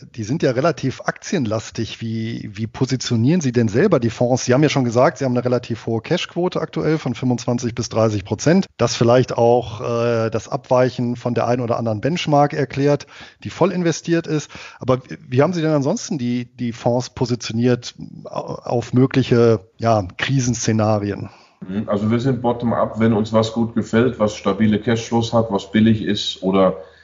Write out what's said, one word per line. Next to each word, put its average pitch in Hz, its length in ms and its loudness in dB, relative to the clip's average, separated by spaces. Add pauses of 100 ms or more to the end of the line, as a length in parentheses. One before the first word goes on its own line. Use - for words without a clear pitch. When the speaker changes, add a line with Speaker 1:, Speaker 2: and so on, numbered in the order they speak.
(140)
Speaker 1:
die 110 100 -8
sind 123 200 -2
ja 143 80 2
relativ 135 480 -2
aktienlastig. - 1000 -4
Wie, 113 520 -8
wie 110 140 -6
positionieren 127 720 0
Sie 131 140 -2
denn 117 160 2
selber 147 320 4
die 117 80 0
Fonds? 123 340 0
Sie 123 100 2
haben 135 80 6
ja 151 60 6
schon 131 160 2
gesagt, 123 340 2
Sie 139 60 -6
haben 127 80 0
eine 123 140 0
relativ 123 400 -2
hohe 113 160 -2
Cashquote 175 580 -4
aktuell 156 380 -2
von 127 180 -4
fünfundzwanzig 120 600 -2
bis 120 120 -4
dreißig 110 380 0
Prozent. 165 400 2 (100)
Das - 220 0
vielleicht 123 400 4
auch, 117 420 2
äh, 117 520 0
das 113 180 -6
Abweichen 127 680 0
von 120 180 -4
der 117 140 0
einen 123 140 0
oder 123 160 -2
anderen 113 240 -2
Benchmark 147 500 2
erklärt, 143 560 0 (380)
die 104 60 -8
voll 180 200 0
investiert 170 560 -2
ist. 151 240 -4 (300)
Aber 127 160 0 (120)
wie, - 80 -14 (120)
wie 127 120 2
haben 170 120 4
Sie 170 80 -2
denn 156 100 0
ansonsten 156 460 -2
die, 120 260 -2
die 120 300 -6
Fonds 123 380 -2
positioniert 120 840 -2 (300)
au-, - 300 -10 (100)
auf 120 280 -4
mögliche, 123 680 4 (160)
ja, 110 280 2 (120)
Krisenszenarien? 110 1120 0 (380)
Speaker 2:
Mhm, 101 200 -6
also 104 220 -2
wir 117 100 2
sind 123 220 -2
bottom-up, 113 580 -2
wenn 113 140 4
uns 107 200 0
was 110 200 2
gut 117 220 -2
gefällt, 113 440 0
was 104 160 0
stabile 104 440 2
Cashflows 117 520 -2
hat, 113 200 2
was 98 200 -4
billig 110 300 4
ist - 400 -4
oder, 95 360 2 (260)